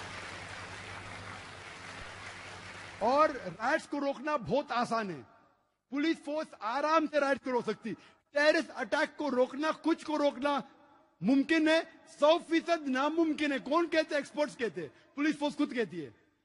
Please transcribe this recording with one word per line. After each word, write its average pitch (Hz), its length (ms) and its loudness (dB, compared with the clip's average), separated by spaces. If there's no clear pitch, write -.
और 285 300 6
राइट्स 226 560 -2
को 285 120 -4
रोकना 277 380 -2
बहुत 240 340 0
आसान 226 400 0
है, 131 160 -12
पुलिस 294 320 0
force 302 240 -4
आराम 294 460 2
से 302 120 2
riots 277 240 0
को 262 80 -4
रोक 240 140 0
सकती, 214 280 -6
terrorist 302 360 4
attack 285 460 -2
को 294 140 -2
रोकना, 262 420 2
कुछ 311 320 0
को 302 140 -2
रोकना 285 460 2
मुमकिन 277 440 4
है, 320 260 4
सौ 311 200 6
फीसद 330 480 0
नामुमकिन 294 640 2
है। 262 80 0
कौन 311 280 2
कहते 320 280 2
हैं? 285 60 2
experts 294 340 -4
कहते 196 260 -4
हैं, 139 100 -10
पुलिस 294 240 0
force 285 160 -2
खुद 294 180 0
कहती 190 260 -2
है। 127 160 -10